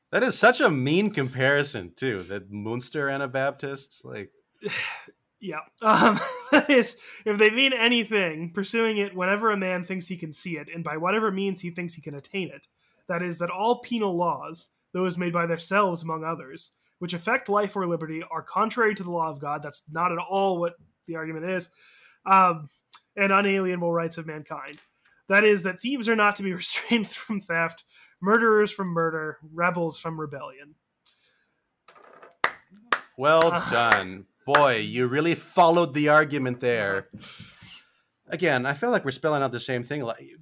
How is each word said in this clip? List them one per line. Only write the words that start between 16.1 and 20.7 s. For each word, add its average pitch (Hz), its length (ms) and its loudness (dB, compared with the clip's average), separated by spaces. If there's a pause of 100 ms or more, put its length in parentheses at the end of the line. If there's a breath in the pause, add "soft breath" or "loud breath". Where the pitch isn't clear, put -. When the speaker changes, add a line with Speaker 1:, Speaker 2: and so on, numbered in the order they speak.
Speaker 2:
others, 160 480 -10 (260)
which 175 160 -8
affect 220 360 -4
life 202 260 0
or 190 100 -2
liberty, 160 460 -4
are 160 100 -6
contrary 220 540 0
to 196 80 -10
the 175 80 -8
law 165 180 -2
of 143 100 -10
God. 147 220 -6
That's 147 300 -12
not 170 200 0
at 165 60 -2
all 185 420 0
what 170 140 -2 (320)